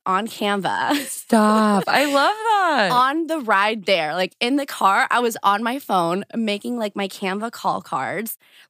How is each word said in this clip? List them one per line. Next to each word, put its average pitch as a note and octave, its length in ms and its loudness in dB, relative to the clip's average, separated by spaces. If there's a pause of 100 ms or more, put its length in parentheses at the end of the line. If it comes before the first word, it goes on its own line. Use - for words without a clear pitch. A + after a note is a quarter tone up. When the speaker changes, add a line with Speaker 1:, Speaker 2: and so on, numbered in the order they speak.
Speaker 1:
on F#3+ 220 -2
Canva. G3 680 -2
<laughs> C#4+ 100 -4
Speaker 2:
Stop. G#3+ 800 2
I C4+ 180 2
love C#4+ 300 2
that. F#4+ 560 2
Speaker 1:
On C4+ 360 2
the D#4+ 120 -2
ride G#3+ 460 0
there, E3 280 2
like, F#3 280 -2
in B3 160 0
the C#4+ 80 -2
car, G#3+ 440 2
I A#3 100 2
was A#3 220 0
on G3+ 220 2
my A#3+ 160 -4
phone F#3 460 -2 (100)
making, A3+ 420 -4
like, G#3 200 -6
my G3+ 100 -4
Canva G3+ 440 -6
call F#3 300 -4
cards, D#3 560 -6 (320)